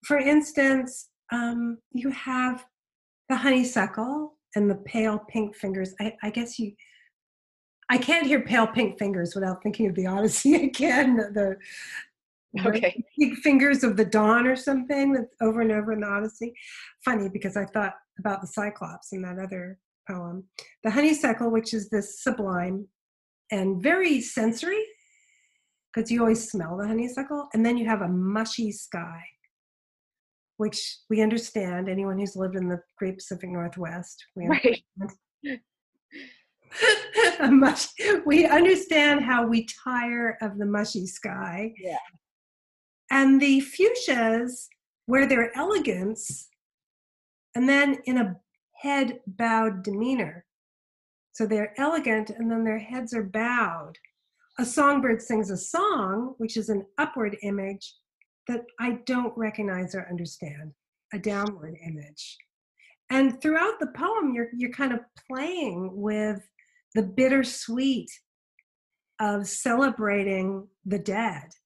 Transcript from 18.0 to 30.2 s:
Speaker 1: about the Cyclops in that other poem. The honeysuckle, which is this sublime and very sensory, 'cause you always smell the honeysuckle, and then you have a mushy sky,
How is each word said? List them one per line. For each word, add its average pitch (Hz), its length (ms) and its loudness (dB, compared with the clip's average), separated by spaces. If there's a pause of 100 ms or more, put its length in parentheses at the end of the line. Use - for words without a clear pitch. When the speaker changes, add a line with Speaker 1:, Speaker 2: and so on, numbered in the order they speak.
Speaker 1:
about 196 240 -4
the 190 60 -14
Cyclops 208 640 -10
in 190 100 -8
that 180 160 -10
other 190 400 -10 (320)
poem. 180 360 -8 (380)
The 220 60 0
honeysuckle, 247 640 2
which 226 240 -2
is 208 140 -6
this - 340 -4
sublime 190 640 -2 (640)
and 190 320 -2
very 320 380 2
sensory, 320 640 -2 (1120)
'cause 226 160 -2
you 233 120 2
always 226 280 2
smell 175 280 -6
the 202 100 -4
honeysuckle, 254 680 -4
and 220 100 4
then 240 140 2
you 233 80 -2
have 220 160 0
a 180 60 -4
mushy 202 640 -2
sky, 170 520 -12 (1300)